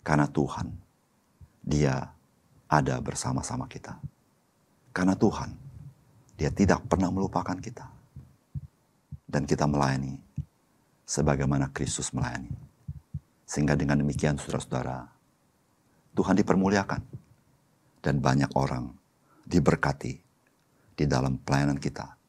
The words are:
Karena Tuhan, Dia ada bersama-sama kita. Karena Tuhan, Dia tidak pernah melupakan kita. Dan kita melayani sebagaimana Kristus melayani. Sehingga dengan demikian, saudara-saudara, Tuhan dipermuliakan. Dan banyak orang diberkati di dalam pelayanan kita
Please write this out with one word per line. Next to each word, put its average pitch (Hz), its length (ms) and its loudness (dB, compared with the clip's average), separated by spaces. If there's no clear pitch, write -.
Karena 73 240 2
Tuhan, - 400 -2
Dia 69 480 0
ada 67 320 2
bersama-sama - 720 -4
kita. - 240 -14
Karena 95 240 4
Tuhan, - 400 0
Dia 71 160 -2
tidak 92 320 4
pernah 92 240 2
melupakan 95 480 -2
kita. - 320 -14
Dan 73 240 -2
kita 76 160 2
melayani 67 560 0
sebagaimana 69 640 2
Kristus - 400 -4
melayani. 62 400 -6
Sehingga 73 320 2
dengan 71 240 2
demikian, 71 320 0
saudara-saudara, 64 720 -6
Tuhan 95 240 2
dipermuliakan. 98 640 2
Dan 69 240 0
banyak 67 320 2
orang 65 400 -2
diberkati - 680 2
di 76 100 0
dalam 65 380 2
pelayanan 69 340 2
kita - 400 -8